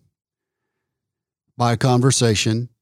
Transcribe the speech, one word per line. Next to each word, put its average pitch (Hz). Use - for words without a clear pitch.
by 120
a 113
conversation. 123